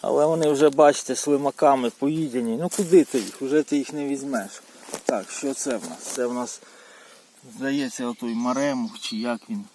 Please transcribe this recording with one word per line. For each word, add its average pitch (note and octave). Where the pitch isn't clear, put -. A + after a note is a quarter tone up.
але C#3
вони D#3+
вже, D3
бачите, C#3
слимаками C#3
поїдені. B2+
Ну E3
куди F3
ти -
їх? G2+
Уже C#3+
ти D3
їх C3+
не C#3+
візьмеш. C3+
Так, A2
що C#3
це C3
в A2
нас? -
Це -
в B2
нас, B2
здається, C3+
отой A#2+
маремух, B2
чи -
як A#2
він G#2